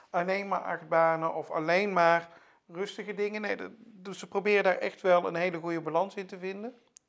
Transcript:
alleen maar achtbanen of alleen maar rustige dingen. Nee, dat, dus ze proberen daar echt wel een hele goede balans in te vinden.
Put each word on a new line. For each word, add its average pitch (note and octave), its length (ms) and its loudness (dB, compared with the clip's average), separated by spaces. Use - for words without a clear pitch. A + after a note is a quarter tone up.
alleen F#3+ 380 -2
maar F#3 120 -2
achtbanen E3 760 0
of D#3 160 -8
alleen F3 420 0
maar E3+ 360 4
rustige G3 480 -10
dingen. G#3 260 -4
Nee, G3+ 160 -4
dat, F#3 220 -10
dus F#3 400 -16
ze F3+ 100 -14
proberen G3+ 360 2
daar F3+ 140 4
echt - 220 -4
wel F3+ 260 4
een E3+ 80 -2
hele E3+ 240 0
goede E3 220 -4
balans E3 340 -2
in G3 120 -10
te F#3+ 120 -14
vinden. G3 440 -10